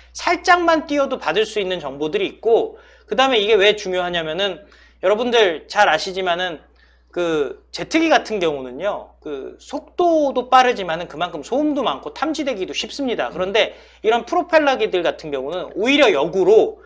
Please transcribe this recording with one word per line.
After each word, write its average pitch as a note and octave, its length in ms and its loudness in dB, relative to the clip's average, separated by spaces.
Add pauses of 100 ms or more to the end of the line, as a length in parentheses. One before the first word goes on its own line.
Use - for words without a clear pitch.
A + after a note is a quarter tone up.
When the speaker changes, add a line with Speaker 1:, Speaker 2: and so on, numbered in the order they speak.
(140)
Speaker 1:
살짝만 F4 720 2
띄어도 C#4 320 0
받을 F3+ 280 0
수 G#3+ 140 -6
있는 F#3 200 -4
정보들이 D3+ 480 -4
있고, F#3+ 500 0 (300)
그다음에 B3+ 320 2
이게 G#3 160 2
왜 G3+ 200 4
중요하냐면은 F3+ 840 -4 (420)
여러분들 G#3 640 2
잘 G3 220 4
아시지만은 F3 720 -2 (500)
그 D#3+ 600 -2
제트기 D#4+ 380 -2
같은 A3 300 2
경우는요, C#3+ 800 -4
그 C3+ 380 -10
속도도 D#4 880 0
빠르지만은 G3 580 2
그만큼 E3 340 -6
소음도 C#4+ 400 -2
많고 D3+ 320 -4
탐지되기도 C4 600 -4
쉽습니다. G#3+ 560 -4
Speaker 2:
음. A#2+ 40 -16
Speaker 1:
그런데 F#3 420 -2 (280)
이런 A#3 220 0
프로펠러기들 C4+ 760 0
같은 D#3 300 -4
경우는 C#3 420 -6
오히려 B3+ 380 4
역으로 E3+ 760 2